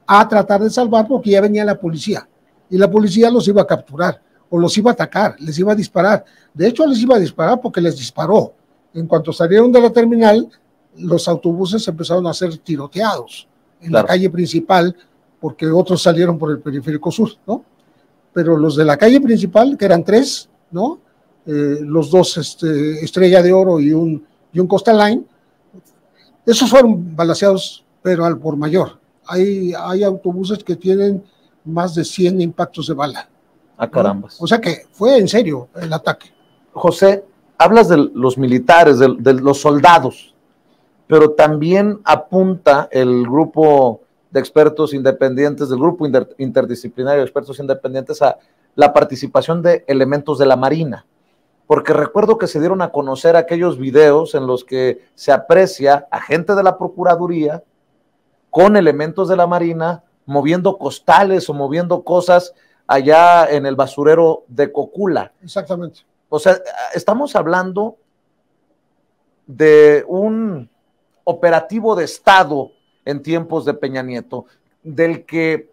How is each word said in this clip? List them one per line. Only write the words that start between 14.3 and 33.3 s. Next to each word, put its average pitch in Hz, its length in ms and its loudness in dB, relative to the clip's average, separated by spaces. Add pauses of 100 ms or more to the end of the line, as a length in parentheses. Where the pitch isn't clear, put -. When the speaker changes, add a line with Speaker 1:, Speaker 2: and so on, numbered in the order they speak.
Speaker 1:
porque 156 280 -8
otros 170 340 0
salieron 170 380 0
por 151 100 -6
el 147 100 -6
periférico 151 520 -8
sur, 220 180 -2 (160)
¿no? 247 180 -6 (720)
Pero 165 240 0
los 151 180 0
de 156 100 2
la 147 120 2
calle 247 240 4
principal, 226 560 2
que 202 80 -2
eran 175 180 2
tres, 226 460 -2 (220)
¿no? 220 280 -6 (460)
Eh, 147 360 -4
los 147 280 -2
dos, 175 280 2
este, 156 680 -6
Estrella 185 380 4
de 180 100 4
Oro 185 260 2
y 147 140 2
un, 160 320 -2 (260)
y 165 80 -4
un 180 80 0
Costa 196 260 2
Line, 208 300 2 (1200)
esos 233 240 0
fueron 196 460 4
balaceados, 185 720 -2 (160)
pero 170 240 -2
al 165 140 -2
por 151 180 -6
mayor. 151 400 -2 (300)
Hay, 185 500 -2
hay 185 260 -4
autobuses 190 600 -6
que 170 120 -6
tienen 196 480 -2 (420)
más 170 280 -6
de 160 100 -4
cien 185 380 -2
impactos 170 460 -6
de 165 80 -6
bala, 139 340 -8 (480)